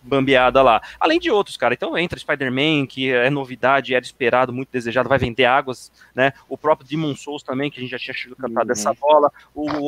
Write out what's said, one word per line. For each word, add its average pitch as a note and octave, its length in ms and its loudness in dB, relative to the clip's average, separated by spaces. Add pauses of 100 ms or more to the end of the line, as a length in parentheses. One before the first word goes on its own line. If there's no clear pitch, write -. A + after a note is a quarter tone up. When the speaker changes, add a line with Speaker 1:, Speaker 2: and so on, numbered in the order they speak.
Speaker 1:
bambeada C3 600 4
lá. A#2 200 4 (160)
Além D#4+ 200 2
de E4+ 120 -4
outros, G#3 260 -2
cara. A#2+ 180 0
Então B3 220 -6
entra E3 220 -4
Spider-Man, C#3 680 -2
que C3 260 -4
é B2 180 2
novidade, C3 640 0
era B2 100 0
esperado, B2 480 0
muito C3 200 -8
desejado, B2 360 -2
vai C3+ 100 4
vender B2+ 260 0
águas, C3 460 0 (240)
né? C3 180 2 (160)
O C3+ 100 -10
próprio D3+ 300 0
Demon D3 280 -4
Souls D3 260 -14
também, C#3 280 -6
que C3+ 80 -16
a B2+ 40 -12
gente B2+ 80 -10
já B2 80 -8
tinha C3 180 -12
sido B2 200 -12
cantado A#2+ 300 -2
Speaker 2:
Uhum. A#2+ 60 0
Speaker 1:
essa A2 220 -2
bola. D3 380 4 (220)
O D3 340 -6